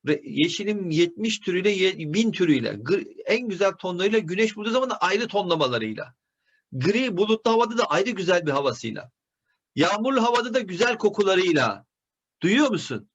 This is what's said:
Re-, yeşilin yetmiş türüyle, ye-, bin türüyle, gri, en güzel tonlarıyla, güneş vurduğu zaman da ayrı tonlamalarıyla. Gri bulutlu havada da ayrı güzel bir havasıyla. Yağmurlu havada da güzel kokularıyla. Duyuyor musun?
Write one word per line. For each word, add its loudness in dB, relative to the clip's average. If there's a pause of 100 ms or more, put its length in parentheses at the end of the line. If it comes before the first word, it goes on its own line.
Re-, 0
yeşilin -2
yetmiş 0
türüyle, 0
ye-, -2
bin 2
türüyle, 0
gri, -2 (100)
en 0
güzel 2
tonlarıyla, 0
güneş -2
vurduğu -6
zaman 0
da -6
ayrı 0
tonlamalarıyla. -2 (560)
Gri 0
bulutlu 2
havada 2
da 0
ayrı 0
güzel 0
bir 0
havasıyla. -4 (640)
Yağmurlu 2
havada 0
da 2
güzel 0
kokularıyla. 2 (560)
Duyuyor 4
musun? -4